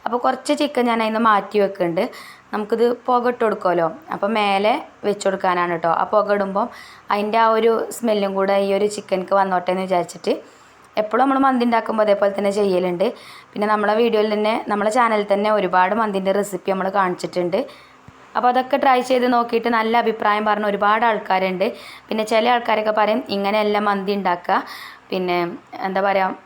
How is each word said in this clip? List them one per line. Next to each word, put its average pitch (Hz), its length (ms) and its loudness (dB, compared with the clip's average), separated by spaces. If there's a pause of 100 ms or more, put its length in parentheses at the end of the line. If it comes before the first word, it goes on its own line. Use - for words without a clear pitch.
അപ്പോൾ 240 180 -4
കുറച്ച് 262 360 -2
ചിക്കൻ 285 320 0
ഞാൻ 226 140 0
അതിൽ 220 100 0
നിന്ന് 220 120 -2
മാറ്റി 208 360 2
വെക്കുന്നുണ്ട്. 190 460 0 (440)
നമുക്കിത് 214 360 -2 (180)
പുക 247 260 2
ഇട്ട് 247 140 -2
കൊടുക്കുമല്ലോ, 185 440 0 (240)
അപ്പോൾ - 180 -4
മേലെ 208 460 2 (280)
വെച്ച് 208 240 -2
കൊടുക്കാനാണ് 180 500 0
ട്ടോ. 165 160 0
ആ 185 120 0
പുക 202 280 0
ഇടുമ്പോൾ 196 340 -2 (420)
അതിൻ്റെ 214 300 0
ആ 226 100 4
ഒരു 226 240 4 (180)
സ്മെല്ലും 208 440 -2
കൂടെ 196 240 2
ഈ 196 140 0
ഒരു 202 160 2
ചിക്കൻക്ക് 196 460 -4
വന്നോട്ടെ 185 360 2
എന്ന് 190 160 0
വിചാരിച്ചിട്ട് 175 480 -2 (640)
എപ്പോഴും 214 260 0
നമ്മൾ 269 160 2
മന്തി 262 260 2
ഉണ്ടാക്കുമ്പോൾ 226 400 0
അതേപോലെ 202 280 2
തന്നെ 202 200 0
ചെയ്യലുണ്ട്. 180 540 0 (400)
പിന്നെ 208 200 -4
നമ്മളെ 214 300 2
വീഡിയോയിൽ 220 340 2
തന്നെ, 208 240 0 (120)
നമ്മളെ 208 240 0
ചാനലിൽ 220 360 2
തന്നെ 202 240 2
ഒരുപാട് 185 440 2
മന്തിൻ്റെ 196 380 0
റെസിപ്പി 196 380 -2
നമ്മൾ 190 200 0
കാണിച്ചിട്ടുണ്ട്. 180 680 -2 (760)
അപ്പോൾ 240 160 2
അതൊക്കെ 254 300 0
ട്രൈ 262 220 4
ചെയ്ത് 247 280 0
നോക്കിയിട്ട് 233 420 0
നല്ല 226 280 0
അഭിപ്രായം 214 460 0
പറഞ്ഞ 214 220 0
ഒരുപാട് 208 400 2
ആൾക്കാരുണ്ട്. 190 600 0 (380)
പിന്നെ 214 200 -4
ചില 226 240 2
ആൾക്കാരൊക്കെ 220 460 0
പറയും, 214 340 2
"ഇങ്ങനെയല്ല 208 520 0
മന്തി 202 340 -2
ഉണ്ടാക്കുക, 190 440 0 (480)
പിന്നെ 180 300 -2 (440)
എന്താ 190 220 -2
പറയുക 196 440 0